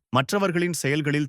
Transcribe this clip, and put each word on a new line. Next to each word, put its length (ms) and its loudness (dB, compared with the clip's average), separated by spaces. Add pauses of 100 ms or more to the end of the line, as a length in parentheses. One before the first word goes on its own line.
(100)
மற்றவர்களின் 640 0
செயல்களில் 560 -2